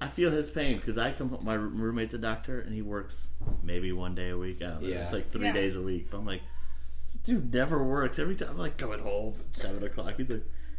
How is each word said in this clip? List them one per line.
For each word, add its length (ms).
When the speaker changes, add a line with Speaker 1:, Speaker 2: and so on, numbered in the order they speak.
Speaker 1:
I 80
feel 220
his 180
pain, 320
'cause 160
I 160
come 160
ho-, 120
my 120
r-, 60
roommate's 540
a 40
doctor, 420
and 140
he 80
works 480
maybe 300
one 220
day 160
a 60
week, 240
I 40
don't 160
know. 80
Speaker 2:
Yeah. 160
Speaker 1:
It's, 80
like, 180
three 140
Speaker 3:
Yeah. 80
Speaker 1:
days 240
a 40
week, 300
but 60
I'm 80
like, 160
"Dude 300
never 320
works." 340
Every 160
time 140
I'm, 80
like, 200
coming 220
home 400
at 180
seven 260
o'clock, 340
he's 120
like, 140